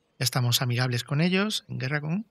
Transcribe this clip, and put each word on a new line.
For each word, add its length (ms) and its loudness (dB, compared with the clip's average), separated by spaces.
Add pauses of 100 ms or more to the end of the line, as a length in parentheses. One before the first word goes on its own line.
(200)
Ya 40 -2
estamos 380 2
amigables 400 0
con 180 0
ellos, 480 2
en 100 -8
guerra 220 -2
con 120 -4
el 180 -4